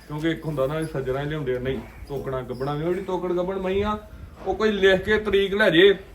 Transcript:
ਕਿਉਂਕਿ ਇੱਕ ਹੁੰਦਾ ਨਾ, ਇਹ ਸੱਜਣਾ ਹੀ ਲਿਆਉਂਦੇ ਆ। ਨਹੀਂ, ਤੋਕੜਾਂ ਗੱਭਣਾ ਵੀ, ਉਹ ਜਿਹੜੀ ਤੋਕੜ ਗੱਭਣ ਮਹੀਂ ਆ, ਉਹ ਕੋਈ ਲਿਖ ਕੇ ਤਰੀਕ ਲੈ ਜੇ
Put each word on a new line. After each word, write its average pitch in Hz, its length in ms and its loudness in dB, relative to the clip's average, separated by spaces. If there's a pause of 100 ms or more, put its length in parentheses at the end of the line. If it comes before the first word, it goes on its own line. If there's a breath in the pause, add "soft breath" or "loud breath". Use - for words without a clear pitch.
ਕਿਉਂਕਿ 151 220 -4
ਇੱਕ 156 160 -6
ਹੁੰਦਾ 139 200 0
ਨਾ, 156 120 -2
ਇਹ 160 80 -4
ਸੱਜਣਾ 131 340 -4
ਹੀ 147 60 -4
ਲਿਆਉਂਦੇ 143 300 -4
ਆ। - 20 -4
ਨਹੀਂ, 127 200 -4 (300)
ਤੋਕੜਾਂ 131 340 -6
ਗੱਭਣਾ 127 320 -6
ਵੀ, 147 80 -4
ਉਹ 165 60 -2
ਜਿਹੜੀ 185 160 -2
ਤੋਕੜ 180 280 -4
ਗੱਭਣ 180 260 -2
ਮਹੀਂ 190 260 -2
ਆ, 214 140 -2 (480)
ਉਹ 190 80 -2
ਕੋਈ 214 160 2
ਲਿਖ 190 300 4
ਕੇ 208 180 2
ਤਰੀਕ 196 360 0
ਲੈ 208 160 4
ਜੇ 185 280 8 (160)